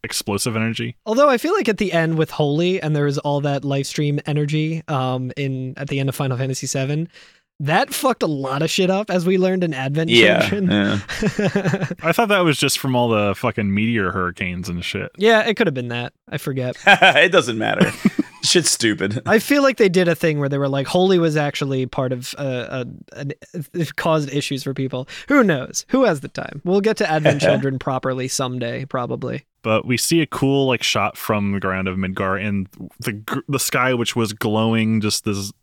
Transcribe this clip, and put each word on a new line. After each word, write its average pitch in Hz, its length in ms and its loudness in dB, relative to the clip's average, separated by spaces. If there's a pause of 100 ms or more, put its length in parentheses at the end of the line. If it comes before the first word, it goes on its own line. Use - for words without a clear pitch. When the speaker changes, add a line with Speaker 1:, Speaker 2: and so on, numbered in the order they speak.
Speaker 1:
explosive 107 520 -4
energy. 113 400 -4 (100)
Speaker 2:
Although 254 220 4
I 247 100 4
feel 339 160 0
like 285 140 0
at 208 100 0
the 180 140 -2
end 160 260 2
with 156 120 0
Holy, 165 520 0
and 156 120 0
there 147 100 2
was 143 140 0
all 143 240 -2
that 139 220 -2
life 139 220 -2
stream 143 400 -2
energy, 156 640 -2
um, 127 480 -2
in, 131 400 -4
at 139 120 -8
the 135 120 -2
end 139 80 0
of 127 80 -4
Final 131 200 -2
Fantasy 135 300 -4
seven, 143 420 -2 (520)
that 180 340 0
fucked - 300 0
a - 20 0
lot 139 360 -2
of 160 80 0
shit 185 200 2
up, 196 200 -2
as 180 160 0
we 185 120 4
learned 185 240 2
in 165 120 0
Advent 143 360 -2
Speaker 3:
Yeah, 110 380 6
Speaker 2:
Children. 196 220 0
Speaker 3:
yeah. 101 280 2 (220)
Speaker 2:
<laughs> 190 680 0 (160)
Speaker 1:
I 160 100 0
thought 226 160 2
that 202 160 4
was 151 140 2
just 139 220 0
from 131 160 0
all 120 140 4
the 104 260 2
fucking 107 360 -2
meteor 107 380 0
hurricanes 90 580 -4
and 87 160 -6
shit. 98 320 -6
Speaker 2:
Yeah, 214 300 4
it 220 80 -2
could 202 140 0
have 139 60 -2
been 123 140 -6
that. 120 240 -8 (160)
I 143 100 -8
forget. 131 420 -4
Speaker 3:
<laughs> - 60 0
It 175 440 6
doesn't 123 280 2
matter. 107 340 2 (240)
Speaker 2:
<laughs> - 260 -6
Speaker 3:
Shit's - 280 2
stupid. 104 540 0
Speaker 2:
I 214 140 4
feel 285 240 2
like 269 140 2
they 208 120 4
did 175 200 2
a 160 80 0
thing 151 240 0
where 139 80 0
they 139 100 -2
were 139 100 0
like, 139 200 -2
Holy 180 320 4
was 156 160 2
actually 139 500 -2
part 127 260 -4
of, 123 240 -8
uh, - 60 -12
uh, 127 420 -6 (280)
an, 139 200 -10 (400)
it 170 220 -4
caused 156 400 0
issues 143 300 -4
for 135 100 -4
people. 131 320 -4 (220)
Who 269 160 6
knows? 147 460 -2
Who 262 120 4
has 165 180 2
the 135 80 -12
time? - 360 -10
We'll 190 160 2
get 214 160 0
to 196 120 0
Advent 151 320 2
Speaker 3:
<laughs> - 20 2
Speaker 2:
Children 135 360 2
properly 131 480 -4
someday, 127 580 -4
probably. 123 600 -6 (180)
Speaker 1:
But 110 240 2
we 120 100 0
see 165 260 2
a 147 40 0
cool, 139 400 2
like, 123 160 0
shot 104 340 0
from 101 360 0
the 98 80 -2
ground 95 260 -2
of 92 100 -2
Midgar, 95 480 -2
and 98 220 -2 (320)
the 117 140 -4
gr-, 107 260 -6 (100)
the 143 120 -2
sky, 131 340 0
which 117 220 -2
was 110 160 0
glowing 110 680 2
just 104 240 -2
this 101 280 -4 (100)